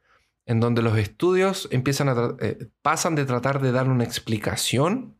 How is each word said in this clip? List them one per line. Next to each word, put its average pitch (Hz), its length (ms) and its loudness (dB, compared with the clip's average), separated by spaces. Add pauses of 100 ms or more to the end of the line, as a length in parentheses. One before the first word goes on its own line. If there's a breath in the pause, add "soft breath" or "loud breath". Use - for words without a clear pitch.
(440)
en 117 140 0
donde 117 240 2
los 110 160 2
estudios 185 720 0
empiezan 139 380 0
a 131 80 2
tra-, 120 240 -2
eh, 110 280 -6 (140)
pasan 160 320 0
de 147 100 0
tratar 131 380 0
de 131 80 2
dar 127 180 0
una 127 140 2
explicación 117 1160 -2